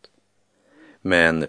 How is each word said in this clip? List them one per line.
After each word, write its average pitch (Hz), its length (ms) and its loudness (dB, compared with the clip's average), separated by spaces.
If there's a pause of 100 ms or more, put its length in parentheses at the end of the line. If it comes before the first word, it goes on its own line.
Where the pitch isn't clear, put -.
(1000)
Men 82 480 0